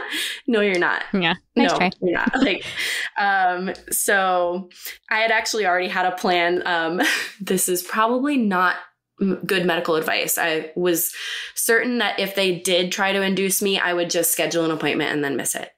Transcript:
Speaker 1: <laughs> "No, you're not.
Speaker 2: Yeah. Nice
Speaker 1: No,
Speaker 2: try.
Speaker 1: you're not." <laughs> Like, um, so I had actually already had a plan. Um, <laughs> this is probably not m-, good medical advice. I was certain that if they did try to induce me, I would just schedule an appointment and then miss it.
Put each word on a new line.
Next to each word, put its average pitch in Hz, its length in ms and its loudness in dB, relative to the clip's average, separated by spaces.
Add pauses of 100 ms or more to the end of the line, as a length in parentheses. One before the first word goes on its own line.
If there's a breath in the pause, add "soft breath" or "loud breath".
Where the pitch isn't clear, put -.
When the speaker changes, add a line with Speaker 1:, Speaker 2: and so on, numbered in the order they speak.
Speaker 1:
<laughs> - 380 -6
"No, 226 140 2
you're 202 180 2
not. 151 340 0
Speaker 2:
Yeah. 175 220 2 (200)
Nice 240 160 4
Speaker 1:
No, 156 80 0
Speaker 2:
try. 180 120 2 (100)
Speaker 1:
you're 185 140 0
not." - 200 0
<laughs> 269 120 2
Like, 190 180 -2 (540 loud breath)
um, 190 540 0 (180)
so 185 800 0 (400 loud breath)
I 220 80 2
had 226 120 2
actually 220 360 0
already 180 220 2
had 185 180 0
a 180 60 2
plan. 180 540 2
Um, 170 340 0 (220 loud breath)
<laughs> - 180 -10
this 185 280 0
is 180 140 0
probably 254 540 0
not 185 400 2 (440)
m-, 196 240 0
good 180 220 0
medical 170 300 0
advice. 160 420 0
I 160 380 0
was 175 360 0 (420 loud breath)
certain 240 440 0
that 202 220 0
if 190 140 -2
they 185 260 0
did 180 320 0
try 196 200 0
to 196 100 0
induce 190 400 0
me, 196 180 2
I 175 140 0
would 175 160 0
just 165 200 0
schedule 165 340 0
an 160 60 0
appointment 156 420 -2
and 147 120 -2
then 139 120 -2
miss - 180 -4
it. - 240 -10